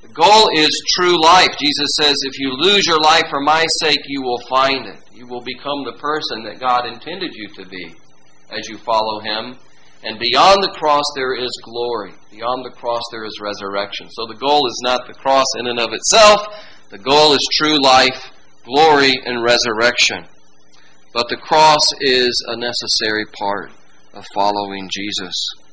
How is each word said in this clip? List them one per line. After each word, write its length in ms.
The 180
goal 340
is 160
true 300
life. 380
Jesus 300
says, 160
"If 140
you 140
lose 340
your 140
life 300
for 100
my 240
sake, 240
you 160
will 180
find 360
it." 120
You 120
will 140
become 420
the 160
person 460
that 160
God 260
intended 480
you 200
to 100
be 300
as 180
you 80
follow 440
him. 380
And 140
beyond 440
the 60
cross, 360
there 180
is 160
glory. 500
Beyond 360
the 100
cross, 340
there 140
is 160
resurrection. 680
So 160
the 120
goal 300
is 160
not 220
the 80
cross 320
in 80
and 140
of 140
itself. 520
The 80
goal 340
is 220
true 280
life, 480
glory, 520
and 180
resurrection. 840
But 160
the 80
cross 500
is 460
a 100
necessary 680
part 480
of 220
following 580
Jesus. 560